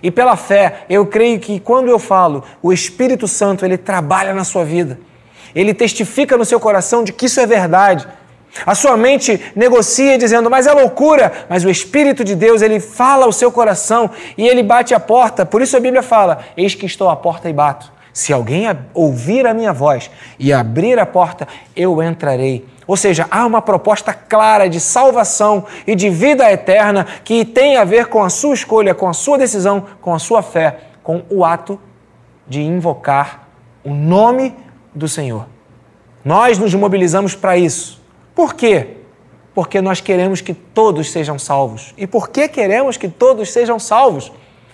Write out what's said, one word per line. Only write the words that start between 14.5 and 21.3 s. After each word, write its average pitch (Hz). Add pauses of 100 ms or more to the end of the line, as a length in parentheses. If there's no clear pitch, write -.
bate 240
a 226
porta. 220
Por 208
isso 254
a -
Bíblia 254
fala, 208 (180)
"Eis 185
que 196
estou 180
à 156
porta 170
e 160
bato. 143 (200)
Se -
alguém 135
ab-, 147
ouvir 160
a 226
minha 220
voz 139 (300)
e 135
abrir 139
a 202
porta, 170 (280)